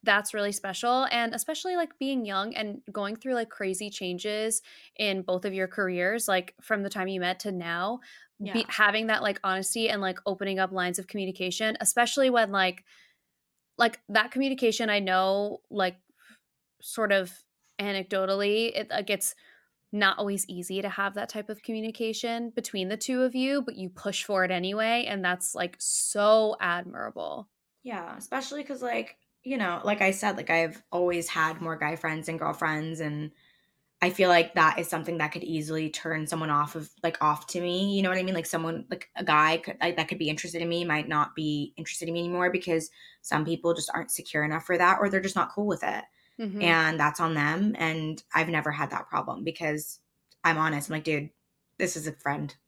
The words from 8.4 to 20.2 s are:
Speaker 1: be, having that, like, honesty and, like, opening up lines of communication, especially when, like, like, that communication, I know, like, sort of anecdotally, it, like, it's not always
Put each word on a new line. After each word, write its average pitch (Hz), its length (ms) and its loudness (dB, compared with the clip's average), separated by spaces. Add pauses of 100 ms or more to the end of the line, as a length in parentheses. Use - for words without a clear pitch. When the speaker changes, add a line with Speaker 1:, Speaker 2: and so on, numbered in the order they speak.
Speaker 1:
be, 233 160 0
having 214 380 6
that, 220 160 2
like, 202 200 0
honesty 196 460 0
and, 202 120 0
like, 185 260 -2
opening 190 320 -2
up 190 140 2
lines 180 260 -2
of 185 80 -12
communication, 190 760 -4
especially 240 500 4
when, 226 200 4
like, 185 340 0 (920)
like, 233 320 2
that 220 220 4
communication, 254 580 2
I 208 100 4
know, 190 640 2 (100)
like, 185 260 0 (840)
sort 214 320 0
of 185 200 2 (460)
anecdotally, 202 1000 0
it, 220 140 -6
like, 208 180 -2
it's 196 260 -2 (580)
not 202 260 2
always 202 300 -2